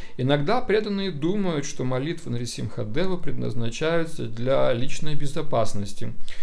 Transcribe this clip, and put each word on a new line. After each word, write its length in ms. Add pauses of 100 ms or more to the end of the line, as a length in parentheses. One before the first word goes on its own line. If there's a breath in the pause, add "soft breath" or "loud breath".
(160 loud breath)
«Иногда 440
преданные 500
думают, 540
что 200
молитвы 480
Нарисимхадева 840
предназначаются 1080
для 460
личной 420
безопасности, 1000 (300 loud breath)